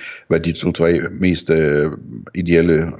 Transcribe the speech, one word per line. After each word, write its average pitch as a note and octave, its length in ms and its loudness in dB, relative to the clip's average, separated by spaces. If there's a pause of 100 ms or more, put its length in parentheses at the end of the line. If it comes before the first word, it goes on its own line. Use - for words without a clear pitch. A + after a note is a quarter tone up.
(280)
hvad E2 120 2
de E2 120 -2
to-tre E2 500 0 (100)
mest, F2+ 380 -2
øh, D2+ 420 2 (440)
ideelle E2 640 2